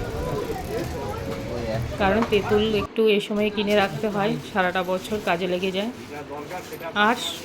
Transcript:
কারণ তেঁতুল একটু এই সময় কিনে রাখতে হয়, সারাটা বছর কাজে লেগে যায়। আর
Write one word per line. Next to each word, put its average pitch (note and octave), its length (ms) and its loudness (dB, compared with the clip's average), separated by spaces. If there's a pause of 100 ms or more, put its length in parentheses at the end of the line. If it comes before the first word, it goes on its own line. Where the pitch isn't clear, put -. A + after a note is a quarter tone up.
(2000)
কারণ G3 200 4 (100)
তেঁতুল G#3 340 4 (180)
একটু A3 200 0 (120)
এই G3+ 140 4
সময় G#3+ 280 2
কিনে G#3 260 2
রাখতে G3+ 320 0
হয়, G#3 180 2 (180)
সারাটা F#3 400 2
বছর F#3 280 -2 (100)
কাজে F3+ 240 2
লেগে F#3 240 0
যায়। G#3+ 140 0 (1160)
আর A#3+ 100 4 (280)